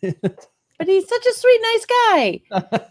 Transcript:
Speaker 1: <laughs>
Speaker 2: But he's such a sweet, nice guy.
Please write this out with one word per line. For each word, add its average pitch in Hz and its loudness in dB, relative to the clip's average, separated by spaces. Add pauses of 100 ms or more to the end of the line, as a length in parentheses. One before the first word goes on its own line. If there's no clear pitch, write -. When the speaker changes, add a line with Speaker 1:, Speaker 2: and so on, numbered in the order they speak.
Speaker 1:
<laughs> - -
Speaker 2:
But - -10
he's 381 0
such 480 -4
a 494 2
sweet, 494 4
nice 453 -2
guy. 311 -2